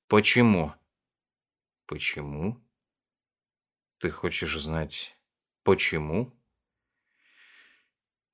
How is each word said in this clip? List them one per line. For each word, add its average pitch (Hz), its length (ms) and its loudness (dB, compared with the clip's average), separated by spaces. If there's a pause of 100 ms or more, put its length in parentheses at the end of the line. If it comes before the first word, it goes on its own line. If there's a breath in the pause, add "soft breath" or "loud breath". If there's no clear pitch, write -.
Почему?» 104 680 4 (1120)
«Почему? 76 760 -6 (1400)
Ты 85 120 -4
хочешь 80 480 -4
знать, 78 580 -6 (460)
почему?» 87 680 0 (2000 soft breath)